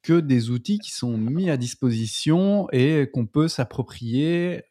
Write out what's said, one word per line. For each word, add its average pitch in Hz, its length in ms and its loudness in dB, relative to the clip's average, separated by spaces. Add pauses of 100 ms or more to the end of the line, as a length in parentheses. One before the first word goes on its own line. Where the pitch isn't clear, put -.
que 165 160 4
des 127 300 2
outils 123 300 -2
qui - 120 -14
sont 120 240 -4
mis 151 360 0
à 139 60 0
disposition 135 1120 0
et 139 420 4
qu'on 117 140 -2
peut 151 200 2
s'approprier, 151 1200 -2